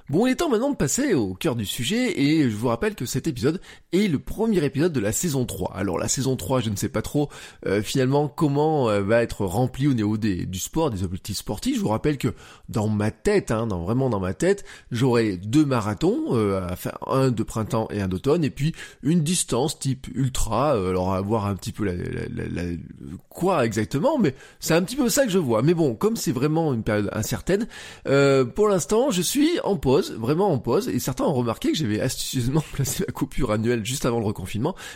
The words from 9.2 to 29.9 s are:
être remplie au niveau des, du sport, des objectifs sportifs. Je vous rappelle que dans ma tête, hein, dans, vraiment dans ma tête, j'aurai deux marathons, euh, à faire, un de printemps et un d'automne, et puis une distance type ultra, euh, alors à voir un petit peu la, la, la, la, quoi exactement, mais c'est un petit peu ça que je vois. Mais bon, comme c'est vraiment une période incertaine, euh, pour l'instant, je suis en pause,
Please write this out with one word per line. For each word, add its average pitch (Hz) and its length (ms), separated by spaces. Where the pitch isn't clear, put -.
être 110 240
remplie 123 420
au 139 60
niveau 107 240
des, 95 280
du 92 140
sport, 156 300
des 98 140
objectifs 92 340
sportifs. 240 400
Je 214 40
vous 196 60
rappelle 120 300
que 123 160
dans 110 220
ma 104 220
tête, - 380
hein, 117 160
dans, 95 160
vraiment 123 280
dans 107 100
ma 92 140
tête, 190 320
j'aurai 117 460
deux 110 260
marathons, 143 720
euh, 98 320
à 87 80
faire, - 220
un 131 240
de 107 120
printemps 110 460
et 101 120
un 92 80
d'automne, 139 340
et 135 60
puis 151 260
une 170 180
distance 151 580
type 131 340
ultra, 127 640
euh, 92 140
alors 92 240
à 95 80
voir 101 240
un 101 100
petit - 160
peu - 140
la, 92 80
la, 87 100
la, 80 200
la, 85 260
quoi 170 360
exactement, 139 520
mais 185 180
c'est - 140
un 165 80
petit 247 160
peu 254 100
ça 277 160
que 233 80
je 175 60
vois. 117 240
Mais 156 120
bon, 156 220
comme 220 220
c'est 165 160
vraiment 151 400
une 110 100
période 104 300
incertaine, 180 560
euh, 139 380
pour 208 240
l'instant, 214 440
je 180 100
suis 294 420
en 196 140
pause, 143 340